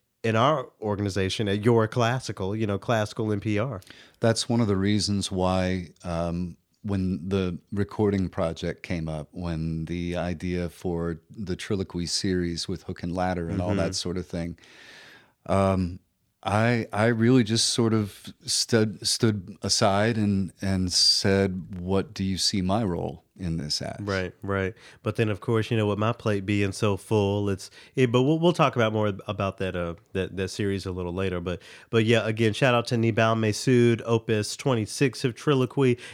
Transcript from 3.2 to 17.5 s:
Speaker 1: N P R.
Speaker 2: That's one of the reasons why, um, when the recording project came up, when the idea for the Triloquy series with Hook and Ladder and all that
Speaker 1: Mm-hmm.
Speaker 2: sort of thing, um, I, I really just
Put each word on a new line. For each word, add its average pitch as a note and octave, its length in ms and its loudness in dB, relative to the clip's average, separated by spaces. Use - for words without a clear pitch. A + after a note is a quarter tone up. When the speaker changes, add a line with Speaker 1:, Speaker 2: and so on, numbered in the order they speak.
Speaker 1:
N G#2 100 -2
P G#2 180 -2
R. A2+ 240 -6
Speaker 2:
That's A2+ 280 2
one A#2+ 140 2
of A2 60 0
the G2+ 80 2
reasons G2 540 0
why, F#2 600 0
um, E2+ 540 -4
when F#2+ 480 -2
the F#2 260 0
recording G2+ 560 0
project E2 540 -4
came E2 260 -6
up, D2+ 240 -8
when D#2+ 540 -4
the F2 300 -6
idea F2 520 -4
for E2+ 500 -6
the F2+ 220 -8
Triloquy F#2 500 -4
series F2 600 -2
with F2+ 140 -8
Hook - 200 -12
and F2 120 -6
Ladder F2+ 340 -2
and F#2+ 140 -2
all F2+ 120 0
that F2 100 0
Speaker 1:
Mm-hmm. F2+ 80 -4
Speaker 2:
sort F2+ 260 -4
of F2+ 80 -8
thing, E2+ 320 -8
um, F#2+ 520 2
I, A2 500 2
I G#2 140 2
really A#2+ 360 6
just A2 280 2